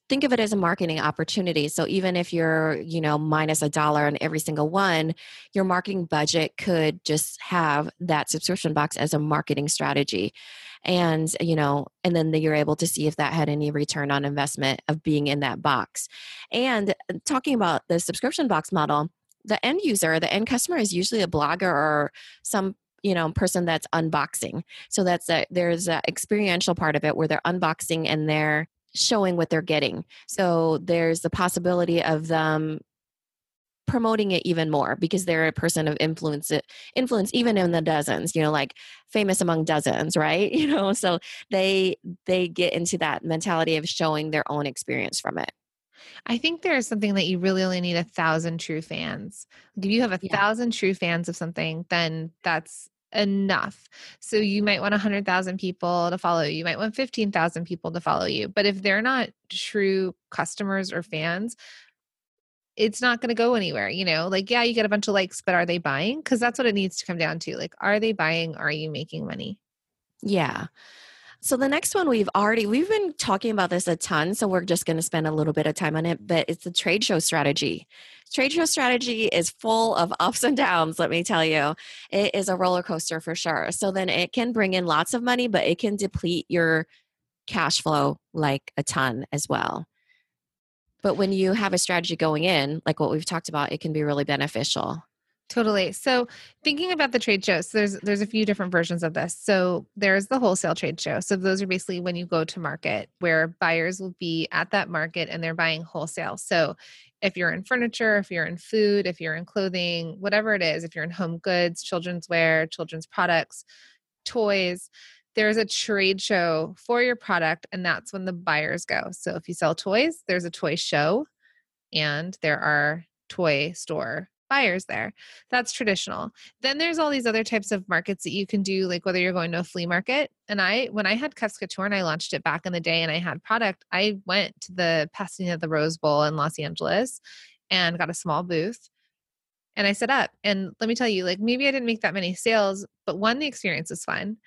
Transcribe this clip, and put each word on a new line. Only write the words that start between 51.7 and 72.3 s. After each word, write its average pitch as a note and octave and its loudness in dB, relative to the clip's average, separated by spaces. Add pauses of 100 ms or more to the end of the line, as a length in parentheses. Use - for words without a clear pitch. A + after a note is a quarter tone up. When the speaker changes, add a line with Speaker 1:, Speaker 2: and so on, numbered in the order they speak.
Speaker 2:
then D#3+ -2 (100)
that's - -4 (240)
enough. G3 0 (320)
So - -4
you G#3 2
might G3+ 2
want G3+ 0
a G#3 4
hundred G3+ 0
thousand F#3 0
people F3 0
to F3+ 0
follow E3+ 2
you. D3 0
You D#3+ -4
might E3 -2
want A3 -4
fifteen A#3 -2
thousand E3+ 0
people E3+ -6
to E3+ -6
follow D#3 0
you. - -2
But G3+ 2
if G3 0
they're G3 2
not B3+ 0 (180)
true F#3+ 0 (180)
customers G3 -4
or F3 -4
fans, E3+ -4 (1200)
it's A3 0
not A#3+ 2
gonna A#3+ -2
go A#3 4
anywhere, D#3 0
you F3 -2
know? E3 2
Like, F#3+ 0
yeah, A#3+ 4
you A#3+ 2
get A3+ 2
a G#3 -2
bunch G#3 0
of G#3+ 2
likes, F#3+ 0
but F3+ 2
are F3 4
they F3 0
buying? E3+ -2
'Cause A#3+ 0
that's A#3+ 0
what C4 0
it G#3+ 2
needs F#3+ -2
to - -8
come F3 -6
down D#3+ -2
to. - -8
Like, - -8
are G#3 2
they A3+ 2
buying? E3 0
Are D3 -4
you D#3 -6
making D3 -8
money? - -10 (640)
Speaker 1:
Yeah. F3 0 (720)
So - 0
the C4+ 2
next D4 0
one F4+ 2
we've A3 2